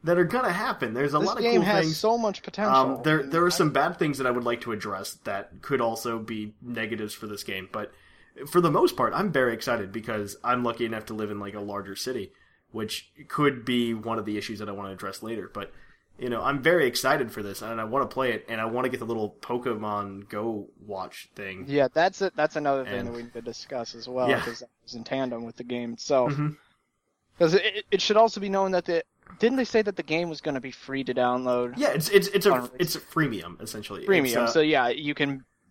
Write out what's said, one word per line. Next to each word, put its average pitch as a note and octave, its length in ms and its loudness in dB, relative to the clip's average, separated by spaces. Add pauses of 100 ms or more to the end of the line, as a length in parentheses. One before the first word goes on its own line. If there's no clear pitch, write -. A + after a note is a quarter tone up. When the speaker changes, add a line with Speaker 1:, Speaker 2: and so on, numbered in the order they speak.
Speaker 1:
that F3 120 4
are F3+ 60 6
gonna G3+ 300 2
happen. G3 400 -2
There's C#3 200 0
a D3+ 60 4
Speaker 2:
This F3 80 2
Speaker 1:
lot G#3+ 100 0
of A3+ 60 0
Speaker 2:
game A#3 120 4
Speaker 1:
cool - 100 6
Speaker 2:
has G3 200 4
Speaker 1:
things. D#3+ 120 -2
Speaker 2:
so A3+ 200 2
much G#3+ 260 -2
potential. G3 300 0
Speaker 1:
Um, C3+ 300 4
there, D#3 160 4
Speaker 2:
And C3+ 140 -4
Speaker 1:
there E3 100 4
are F3 40 6
Speaker 2:
I - 40 6
Speaker 1:
some D#3+ 200 4
bad D#3 280 0
things D3 200 0
that C3 80 2
I B2 40 4
would A#2+ 140 0
like A#2+ 160 0
to A#2 100 -6
address G2 440 -6 (100)
that G2+ 360 -8
could C3 200 0
also A#2 380 -2
be G#2+ 420 -8
negatives A2+ 520 -6
for - 140 -12
this G#2 160 -10
game, F#2+ 300 -8
but G#2+ 180 -6 (560)
for F3 140 2
the E3 100 2
most A#3+ 240 2
part, A2+ 180 0
I'm F3+ 200 -2
very B2+ 200 2
excited A2 380 -4
because G#2+ 540 -6
I'm B2 180 0
lucky A#2 220 -2
enough A2 220 -6
to A2+ 60 -10
live G#2+ 160 -4
in, G#2 120 -6
like, G2+ 140 -10
a G#2 60 -8
larger G3 340 -8
city, - 360 -6 (400)
which - 400 -6 (180)
could C3+ 340 2
be A#2+ 300 2
one A2+ 260 -4
of G2+ 60 -6
the G#2 120 -2
issues G#2 220 -6
that G#2+ 80 -8
I G2+ 60 -8
wanna G2 180 -8
address F#2+ 320 -10
later. A2 300 -8
But, G2 180 -8 (480)
you B2 100 -4
know, A#2+ 120 -2
I'm C#3 200 0
very D#3+ 260 6
excited C3 440 2
for G#2+ 100 -8
this, G2+ 200 -8
and A2+ 180 -6
I A2 60 -4
wanna B2 220 0
play C3 260 0
it, G#2+ 160 -6
and A2+ 100 -4
I A2 60 -2
wanna B2 240 0
get A#2+ 100 -4
the A2+ 60 -6
little A2 360 -4
Pokemon G#2+ 840 -4
Go G#2+ 400 -4 (180)
watch F#2+ 500 -10
thing. G2 340 -10
Speaker 2:
Yeah, C#3 240 4
that's F3+ 280 2
it. F#3+ 140 0
That's D3+ 220 0
another C#3 260 0
thing B2+ 160 -6
Speaker 1:
And A#2+ 80 -6
Speaker 2:
that A#2 60 -8
we A#2+ 100 -8
need A#2+ 100 -16
to A#2 80 -10
discuss A#2 540 -10
as A#2 140 -14
well, B2+ 200 2
Speaker 1:
Yeah. B2 120 2
Speaker 2:
'cause A#2 180 -8
that A#2+ 100 -18 (140)
was - 120 -18
in A2+ 100 -10
tandem B2 400 -4
with A#2 100 -12
the B2 80 -14
game A#2+ 300 -6
itself. C3+ 400 2
Speaker 1:
Mm-hmm. D3 160 0 (880)
Speaker 2:
'Cause E3 140 6
it, G3 380 2
it F#3+ 100 2
should G#3+ 160 4
also A3 220 6
be G3 100 -2
known F#3+ 220 2
that F3+ 140 2
the, E3+ 180 0 (360)
didn't A#3+ 180 4
they B3+ 80 2
say A3 160 2
that G3+ 140 -2
the - 80 -6
game E3+ 260 -2
was D3+ 120 -10
gonna C#3 200 -4
be C3 100 -12
free C3+ 340 -6
to B2+ 80 -2
download? B2 640 2
Speaker 1:
Yeah, C#4+ 140 2
it's, D3+ 180 -2
it's, G3 180 6
it's G3 180 0
a, G3+ 60 8
Speaker 2:
On B2+ 80 4
release. B2 200 -6
Speaker 1:
it's E3+ 160 0
a C#3+ 40 -6
freemium, G2+ 600 -2
essentially. G#2 400 -10
It's, - 80 -4
Speaker 2:
Freemium, B2+ 340 4
Speaker 1:
uh, A#2 40 2
Speaker 2:
so D#3 140 4
yeah, D3 280 4
you D3 240 -2
can, C#3 300 -2 (280)